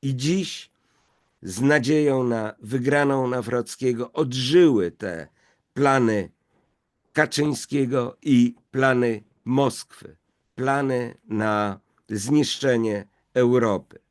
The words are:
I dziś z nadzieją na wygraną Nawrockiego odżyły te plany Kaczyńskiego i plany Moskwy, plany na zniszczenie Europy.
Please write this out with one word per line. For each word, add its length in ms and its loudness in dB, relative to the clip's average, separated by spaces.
I 140 -4
dziś 540 -4
z 200 -8
nadzieją 600 2
na 380 -4
wygraną 640 0
Nawrockiego 840 -4
odżyły 800 2
te 360 -10
plany 560 2
Kaczyńskiego 1080 -2
i 340 4
plany 520 0
Moskwy, 720 -4
plany 720 -4
na 540 -2
zniszczenie 1000 -2
Europy. 680 0